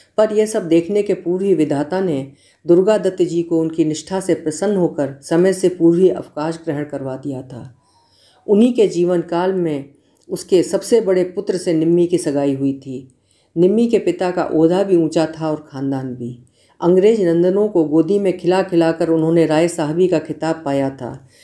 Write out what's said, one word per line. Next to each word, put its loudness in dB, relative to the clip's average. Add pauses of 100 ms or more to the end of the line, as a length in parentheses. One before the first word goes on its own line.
(180)
पर 2
यह 2
सब -4
देखने 2
के -2
पूर्व -4
ही 2
विधाता 0
ने -4 (360)
दुर्गा 4
दत्त -2
जी 0
को -2
उनकी -2
निष्ठा -6
से -2
प्रसन्न -4
होकर -2
समय 2
से 0
पूर्व 2
ही 6
अवकाश -6
ग्रहण -4
करवा -8
दिया -10
था। -16 (720)
उन्हीं 4
के 4
जीवन 0
काल -2
में -4 (400)
उसके 0
सबसे 0
बड़े 2
पुत्र -4
से -2
निम्मी 2
की -4
सगाई -2
हुई -2
थी। -14 (420)
निम्मी 4
के 2
पिता -2
का -2
ओहदा 2
भी 0
ऊंचा 2
था -6
और -8
ख़ानदान -6
भी। -12 (380)
अंग्रेज 4
नंदनों 2
को 2
गोदी 2
में -2
खिला 0
खिलाकर 0
उन्होंने 2
राय 2
साहबी 0
का 0
खिताब -6
पाया -2
था। -12 (160)